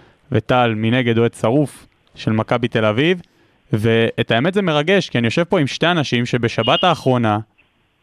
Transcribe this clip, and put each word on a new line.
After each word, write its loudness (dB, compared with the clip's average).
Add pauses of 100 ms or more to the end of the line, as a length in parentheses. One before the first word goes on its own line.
(320)
וטל 0
מנגד 0
אוהד 0
שרוף -2 (280)
של -4
מכבי -2
תל -2
אביב, 0 (520)
ואת 0
האמת 0
זה 0
מרגש, 0
כי -2
אני 0
יושב 0
פה 0
עם 0
שתי -4
אנשים 0
שבשבת 0
האחרונה 0 (640)